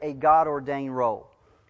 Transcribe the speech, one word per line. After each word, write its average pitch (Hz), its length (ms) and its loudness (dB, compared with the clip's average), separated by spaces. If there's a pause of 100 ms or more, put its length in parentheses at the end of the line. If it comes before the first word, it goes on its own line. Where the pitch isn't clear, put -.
a 151 120 -6
God-ordained 143 840 0
role." 117 340 -2 (400)